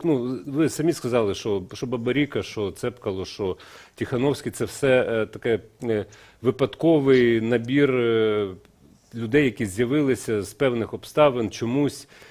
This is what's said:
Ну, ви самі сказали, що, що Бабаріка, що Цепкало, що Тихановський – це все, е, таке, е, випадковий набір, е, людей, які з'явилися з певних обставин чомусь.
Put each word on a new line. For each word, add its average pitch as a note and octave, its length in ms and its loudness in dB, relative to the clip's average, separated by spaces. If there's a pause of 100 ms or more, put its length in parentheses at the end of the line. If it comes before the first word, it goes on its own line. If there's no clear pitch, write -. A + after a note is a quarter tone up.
Ну, B2+ 420 0
ви C#3+ 220 0
самі D#3+ 240 0
сказали, A#2 420 0
що, G2+ 280 -2 (120)
що - 120 -6
Бабаріка, B2 560 -2
що G2+ 280 -6
Цепкало, F#2+ 540 -6
що F#2 320 -4 (380)
Тихановський – B2 580 -2
це - 120 -6
все, B2+ 440 2
е, A2 180 -2
таке, A2 340 -2 (220)
е, A2 220 -2 (380)
випадковий C3 1000 4
набір, B2 560 2
е, A2 520 2 (640)
людей, A#2 300 2
які A#2+ 220 0
з'явилися A#2+ 760 0
з - 120 -12
певних A#2+ 400 -2
обставин B2 560 2
чомусь. B2+ 580 -2 (220)